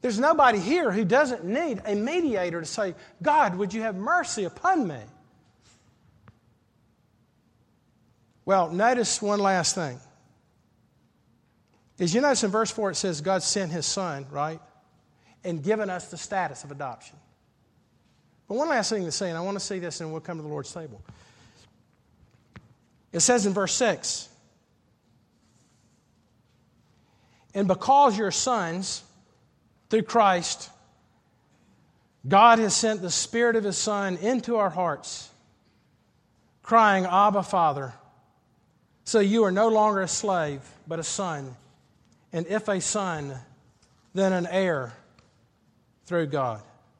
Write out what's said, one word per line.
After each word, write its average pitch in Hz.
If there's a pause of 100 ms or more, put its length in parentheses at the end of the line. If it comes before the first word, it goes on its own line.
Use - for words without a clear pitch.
There's 233
nobody 269
here 247
who 208
doesn't 233
need 240
a 208
mediator 214
to 160
say, 190 (260)
"God, 269
would 196
you 220
have 220
mercy 240
upon 302
me?" 131 (3500)
Well, 180
notice 220
one 202
last 190
thing. 135 (2000)
As 175
you 247
notice 285
in 208
verse 214
four, 208
it 160
says 170
God 185
sent 185
His 165
Son, 147
right? 151 (840)
And 170
given 208
us 180
the 175
status 165
of 143
adoption. 139 (1300)
But 202
one 302
last 247
thing 208
to 160
say, 196
and 165
I 170
want 196
to 185
see 196
this 175
and 160
we'll 160
come 165
to 156
the 151
Lord's 147
table. 135 (2000)
It 170
says 233
in 196
verse 190
six, - (3250)
"And 196
because 240
you're 202
sons 185 (840)
through 220
Christ, 190 (1600)
God 226
has 208
sent 220
the 180
Spirit 233
of 214
His 196
Son 202
into 233
our 202
hearts, 160 (1300)
crying, 208
'Abba, 196
Father.' 143 (1080)
So 226
you 208
are 190
no 208
longer 214
a 180
slave, 156 (240)
but 160
a 160
son. 147 (760)
And 170
if 214
a 196
son, 156 (720)
then 190
an 175
heir 165 (1120)
through 170
God." 127 (360)